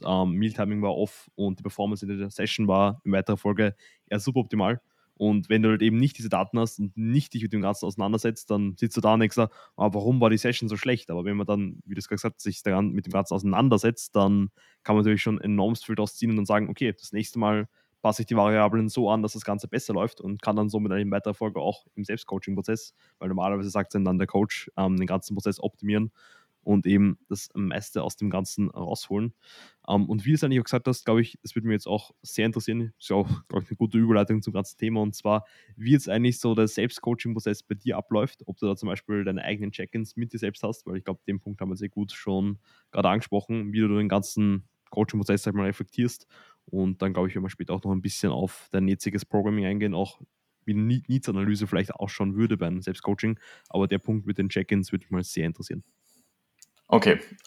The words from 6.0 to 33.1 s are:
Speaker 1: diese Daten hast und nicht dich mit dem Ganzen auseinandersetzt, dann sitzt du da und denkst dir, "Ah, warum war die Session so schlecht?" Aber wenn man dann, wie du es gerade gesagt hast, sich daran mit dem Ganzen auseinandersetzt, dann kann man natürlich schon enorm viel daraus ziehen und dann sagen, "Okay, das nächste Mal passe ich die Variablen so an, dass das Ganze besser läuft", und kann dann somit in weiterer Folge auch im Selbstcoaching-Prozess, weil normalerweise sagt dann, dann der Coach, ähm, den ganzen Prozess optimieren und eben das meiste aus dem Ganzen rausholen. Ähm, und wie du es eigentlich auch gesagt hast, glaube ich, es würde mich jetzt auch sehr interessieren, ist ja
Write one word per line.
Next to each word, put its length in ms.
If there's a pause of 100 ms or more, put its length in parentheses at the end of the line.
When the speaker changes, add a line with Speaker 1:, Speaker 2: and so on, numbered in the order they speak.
Speaker 1:
diese 120
Daten 300
hast 200
und 180
nicht 360
dich 100
mit 100
dem 80
Ganzen 240
auseinandersetzt, 680
dann 260
sitzt 200
du 40
da 140
und 60
denkst 140
dir, 140 (280)
"Ah, 160
warum 280
war 80
die 80
Session 320
so 80
schlecht?" 340
Aber 140
wenn 120
man 100
dann, 380
wie 100
du 40
es 80
gerade 100
gesagt 200
hast, 60
sich 200
daran 300
mit 120
dem 80
Ganzen 220
auseinandersetzt, 800
dann 340 (340)
kann 120
man 80
natürlich 200
schon 180
enorm 340
viel 200
daraus 220
ziehen 140
und 60
dann 80
sagen, 240
"Okay, 240
das 200
nächste 260
Mal 280 (340)
passe 220
ich 40
die 100
Variablen 520
so 200
an, 140
dass 100
das 120
Ganze 220
besser 260
läuft", 280
und 200
kann 140
dann 140
somit 240
in 180
weiterer 220
Folge 280
auch 240 (100)
im 100
Selbstcoaching-Prozess, 880 (260)
weil 100
normalerweise 400
sagt 260
dann, 100
dann 140
der 80
Coach, 500
ähm, 200
den 100
ganzen 280
Prozess 260
optimieren 500 (520)
und 220
eben 320 (120)
das 260
meiste 480
aus 140
dem 120
Ganzen 400
rausholen. 640 (540)
Ähm, 220
und 160
wie 60
du 40
es 80
eigentlich 160
auch 60
gesagt 220
hast, 180
glaube 160
ich, 220
es 120
würde 120
mich 80
jetzt 120
auch 240 (100)
sehr 240
interessieren, 540
ist 100
ja 80